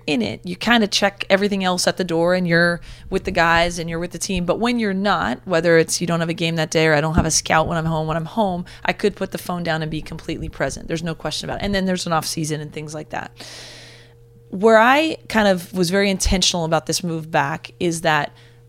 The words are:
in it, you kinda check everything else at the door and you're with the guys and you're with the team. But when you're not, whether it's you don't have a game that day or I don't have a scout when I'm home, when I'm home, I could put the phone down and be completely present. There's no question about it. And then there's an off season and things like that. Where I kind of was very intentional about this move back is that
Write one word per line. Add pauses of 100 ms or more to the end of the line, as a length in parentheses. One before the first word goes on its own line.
in
it,
you
kinda
check
everything
else
at
the
door
and
you're (280)
with
the
guys
and
you're
with
the
team.
But
when
you're
not,
whether
it's
you
don't
have
a
game
that
day
or
I
don't
have
a
scout
when
I'm
home,
when
I'm
home, (180)
I
could
put
the
phone
down
and
be
completely
present.
There's
no
question
about
it.
And
then
there's
an
off
season
and
things
like
that. (1160)
Where
I (140)
kind
of
was
very
intentional
about
this
move
back
is
that (360)